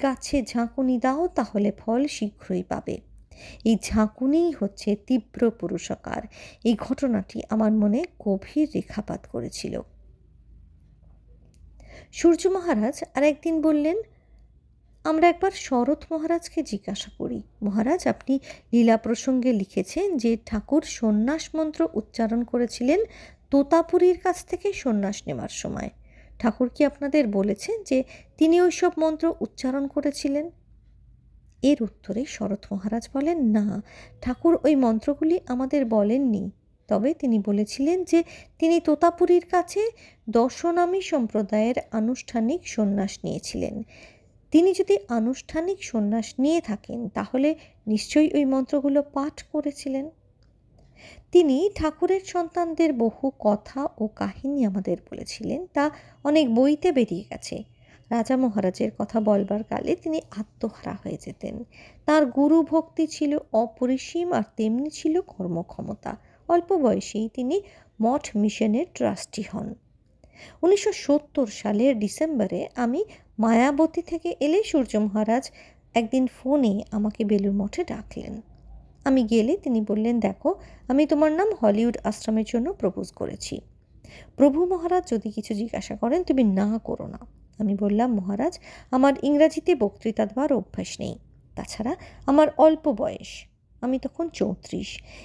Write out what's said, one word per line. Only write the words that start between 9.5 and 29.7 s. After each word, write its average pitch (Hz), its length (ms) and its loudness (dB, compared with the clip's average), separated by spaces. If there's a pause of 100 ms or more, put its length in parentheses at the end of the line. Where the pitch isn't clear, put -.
সূর্য 339 360 4
মহারাজ 330 560 0 (120)
আর 269 80 0
একদিন 311 380 2
বললেন, 311 360 2 (1080)
"আমরা 320 260 4
একবার 349 220 0
শরৎ 269 600 -2
মহারাজকে 320 520 -4
জিজ্ঞাসা - 540 -8
করি। 226 260 -8 (200)
মহারাজ, 220 440 0
আপনি - 320 -2 (340)
লীলা 226 240 6
প্রসঙ্গে 240 560 0
লিখেছেন 269 640 -2
যে 226 280 0
ঠাকুর 226 360 -2
সন্ন্যাস 226 760 -2
মন্ত্র 311 380 -2
উচ্চারণ 226 500 -2
করেছিলেন 247 560 0 (520)
তোতাপুরীর 330 680 4
কাছ 349 280 -2
থেকে 381 280 -4
সন্ন্যাস 202 540 -2
নেওয়ার 123 220 -6
সময়। - 400 -8 (500)
ঠাকুর 240 300 0
কি 294 160 0
আপনাদের 277 420 2
বলেছেন 214 560 -2
যে 262 200 0 (340)
তিনি 330 240 6
ওই 359 100 4
সব 359 260 2
মন্ত্র 320 420 0
উচ্চারণ 277 480 -4